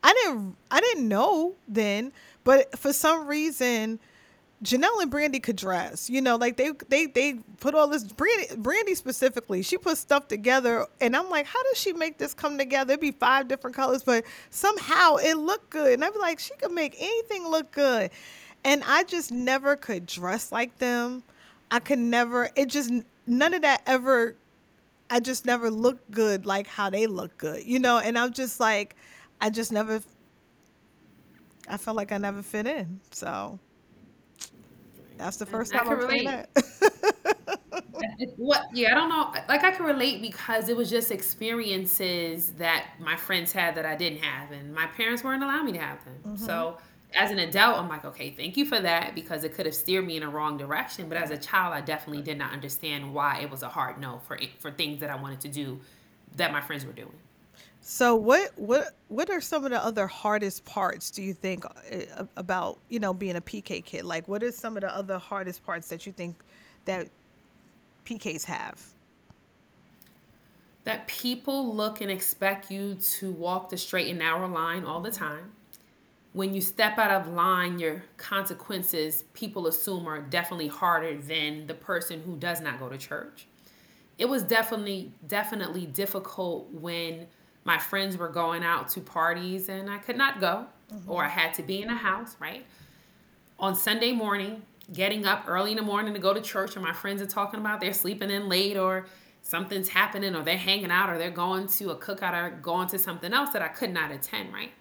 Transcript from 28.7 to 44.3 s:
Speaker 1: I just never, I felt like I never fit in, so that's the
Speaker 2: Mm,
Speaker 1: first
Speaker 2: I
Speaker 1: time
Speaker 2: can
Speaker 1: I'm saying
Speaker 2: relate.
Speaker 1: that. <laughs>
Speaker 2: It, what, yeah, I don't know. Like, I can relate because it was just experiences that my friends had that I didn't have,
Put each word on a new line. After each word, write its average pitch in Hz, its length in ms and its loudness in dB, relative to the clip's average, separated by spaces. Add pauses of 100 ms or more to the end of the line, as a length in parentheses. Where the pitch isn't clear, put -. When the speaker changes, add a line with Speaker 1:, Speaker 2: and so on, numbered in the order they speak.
Speaker 1:
I 214 100 2
just 220 220 -4
never, 220 280 0 (1700)
I 196 80 -6
felt 220 200 -4
like 208 160 -2
I 202 60 -2
never 202 240 -4
fit 214 240 -4
in, 190 340 -4 (100)
so 156 480 -8 (1600)
that's 180 200 -8
the 214 100 -8
Speaker 2:
Mm, - 0 -
Speaker 1:
first 226 260 -4
Speaker 2:
I - 60 4
Speaker 1:
time 240 100 2
Speaker 2:
can 277 80 2
Speaker 1:
I'm 254 40 -2
saying 262 240 2
Speaker 2:
relate. - 0 -
Speaker 1:
that. 269 300 -4
<laughs> 269 80 8 (1600)
Speaker 2:
It, 247 180 -6
what, 269 260 2 (100)
yeah, 233 200 4
I - 20 6
don't 330 140 4
know. 311 240 0 (160)
Like, 294 160 4
I 370 60 10
can 370 140 -2
relate 269 360 2
because 220 480 -2
it 233 80 2
was 226 140 2
just 226 200 2
experiences 190 1400 -2
that 165 340 0 (140)
my 165 160 -2
friends 170 360 -2
had 170 240 2
that 156 100 -2
I 156 100 -2
didn't 156 260 -2
have, 143 300 -6